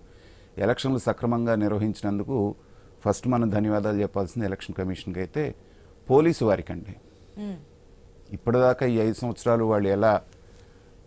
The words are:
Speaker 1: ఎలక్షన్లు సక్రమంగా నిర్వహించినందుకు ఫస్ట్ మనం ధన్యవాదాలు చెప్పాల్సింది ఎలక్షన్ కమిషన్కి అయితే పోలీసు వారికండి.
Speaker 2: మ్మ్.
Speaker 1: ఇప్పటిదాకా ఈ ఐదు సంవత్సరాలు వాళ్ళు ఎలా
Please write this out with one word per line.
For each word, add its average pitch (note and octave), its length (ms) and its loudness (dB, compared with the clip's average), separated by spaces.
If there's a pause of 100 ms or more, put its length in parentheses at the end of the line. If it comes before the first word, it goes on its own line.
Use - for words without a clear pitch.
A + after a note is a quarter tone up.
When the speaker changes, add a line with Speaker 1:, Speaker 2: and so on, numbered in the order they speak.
(580)
Speaker 1:
ఎలక్షన్లు B2+ 400 0
సక్రమంగా A#2 580 0
నిర్వహించినందుకు G#2 1000 -2 (500)
ఫస్ట్ G#2 220 0
మనం A#2+ 220 2
ధన్యవాదాలు G#2 520 0
చెప్పాల్సింది G2+ 440 -4
ఎలక్షన్ F#2+ 300 -6
కమిషన్కి F#2 440 -6
అయితే C3+ 360 -6 (540)
పోలీసు D3+ 360 4
వారికండి. F2+ 500 -2 (460)
Speaker 2:
మ్మ్. G3+ 140 -10 (800)
Speaker 1:
ఇప్పటిదాకా B2 520 2
ఈ A#2+ 140 2
ఐదు A2 140 2
సంవత్సరాలు A#2 520 0
వాళ్ళు G#2 240 2
ఎలా G2+ 320 4 (840)